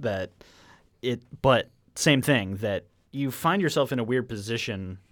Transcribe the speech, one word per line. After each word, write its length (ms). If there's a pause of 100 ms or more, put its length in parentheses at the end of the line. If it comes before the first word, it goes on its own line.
that 300 (680)
it, 220 (180)
but 300 (240)
same 260
thing, 360
that 280 (260)
you 200
find 320
yourself 280
in 80
a 60
weird 240
position 720 (140)